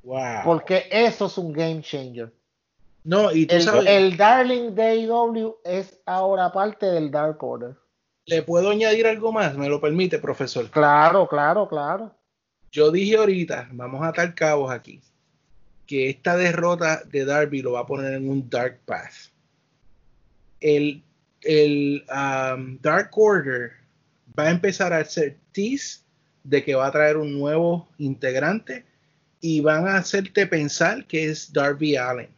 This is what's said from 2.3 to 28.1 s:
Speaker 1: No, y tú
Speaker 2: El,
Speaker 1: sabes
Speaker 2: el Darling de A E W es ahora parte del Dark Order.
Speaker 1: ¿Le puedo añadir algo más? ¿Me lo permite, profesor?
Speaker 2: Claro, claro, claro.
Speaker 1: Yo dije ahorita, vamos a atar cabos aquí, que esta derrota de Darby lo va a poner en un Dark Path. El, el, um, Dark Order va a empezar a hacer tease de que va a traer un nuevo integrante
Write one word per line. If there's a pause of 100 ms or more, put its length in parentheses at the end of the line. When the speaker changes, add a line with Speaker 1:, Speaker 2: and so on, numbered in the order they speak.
Speaker 1:
No,
y
tú
Speaker 2:
El,
Speaker 1:
sabes
Speaker 2:
el
Darling
de
A
E
W (100)
es
ahora
parte
del
Dark
Order. (500)
Speaker 1:
¿Le
puedo
añadir
algo
más?
¿Me
lo
permite,
profesor?
Speaker 2:
Claro,
claro,
claro. (600)
Speaker 1:
Yo
dije
ahorita,
vamos
a
atar
cabos
aquí, (880)
que
esta
derrota
de
Darby
lo
va
a
poner
en
un
Dark
Path. (1500)
El, (380)
el,
um,
Dark
Order (680)
va
a
empezar
a
hacer (160)
tease (420)
de
que
va
a
traer
un
nuevo (120)
integrante (560)